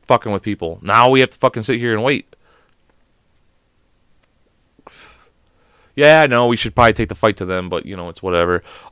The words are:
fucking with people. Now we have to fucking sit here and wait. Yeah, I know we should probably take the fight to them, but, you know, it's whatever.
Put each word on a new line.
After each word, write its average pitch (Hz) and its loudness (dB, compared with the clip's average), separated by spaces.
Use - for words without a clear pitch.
fucking 120 -2
with 98 -6
people. 90 -8
Now 113 4
we 131 4
have 127 0
to - -20
fucking 123 -2
sit 117 -4
here 120 -2
and 110 -2
wait. 135 -6
Yeah, 151 6
I 156 4
know 120 2
we 120 0
should - -8
probably 120 4
take 110 -4
the - -12
fight 104 -2
to 95 -8
them, 92 -6
but, 87 -8
you 98 -14
know, 87 -12
it's - -20
whatever. 87 -2